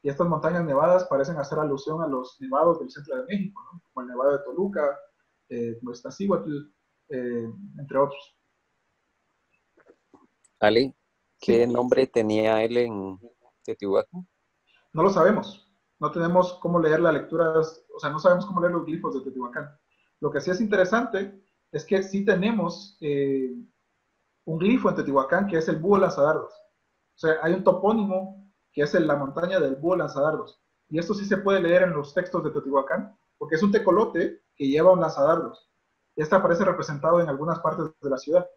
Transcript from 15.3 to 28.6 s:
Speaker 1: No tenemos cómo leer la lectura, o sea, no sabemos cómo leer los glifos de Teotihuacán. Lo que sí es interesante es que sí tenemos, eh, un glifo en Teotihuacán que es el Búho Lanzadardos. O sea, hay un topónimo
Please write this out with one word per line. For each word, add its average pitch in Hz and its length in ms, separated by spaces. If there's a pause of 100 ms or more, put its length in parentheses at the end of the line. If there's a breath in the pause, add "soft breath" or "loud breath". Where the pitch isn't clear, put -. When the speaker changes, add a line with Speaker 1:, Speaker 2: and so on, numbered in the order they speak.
Speaker 1:
No 151 120
tenemos 175 500
cómo 175 180
leer 160 220
la 170 100
lectura, 160 480
o - 400
sea, 147 100
no 156 100
sabemos 180 260
cómo 175 160
leer 170 100
los 170 140
glifos 160 300
de 131 60
Teotihuacán. 131 560 (440)
Lo 143 100
que 143 80
sí 156 100
es 185 120
interesante 202 840 (300)
es 147 100
que 196 200
sí 196 200
tenemos, 196 760
eh, 139 520 (920)
un 160 120
glifo 208 320
en 165 60
Teotihuacán 147 520
que 170 100
es 156 100
el 165 100
Búho 196 200
Lanzadardos. 156 560
O - 680
sea, 160 220
hay 170 120
un 190 120
topónimo 196 840 (220)